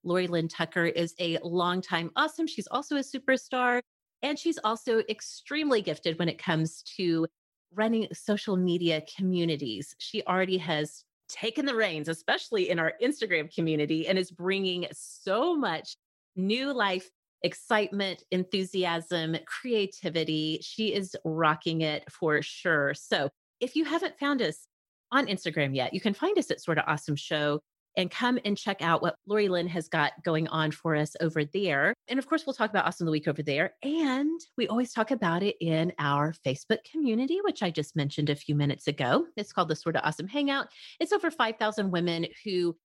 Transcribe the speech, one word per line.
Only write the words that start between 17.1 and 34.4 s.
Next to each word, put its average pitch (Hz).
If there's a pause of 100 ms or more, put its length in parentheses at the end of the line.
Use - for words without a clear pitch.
excitement, 196
enthusiasm, 180 (100)
creativity. 160
She -
is 190 (120)
rocking 160
it 151
for 151
sure. 147
So 143 (300)
if 254
you 320
haven't 320
found 285
us 160 (460)
on 254
Instagram 156
yet, 123
you 185
can 202
find 381
us 294
at -
Sorta 156
Awesome 147
Show 147 (360)
and 185
come 247
and 208
check 196
out 170
what 170 (100)
Lori 208
Lynn 175
has 165
got 151 (120)
going 160
on 156
for 156
us 151
over 160
there. 175 (120)
And 262
of 262
course, 311
we'll 269
talk 220
about 208
Awesome 175
of -
the 156
Week 151
over 151
there. 151
And 294 (160)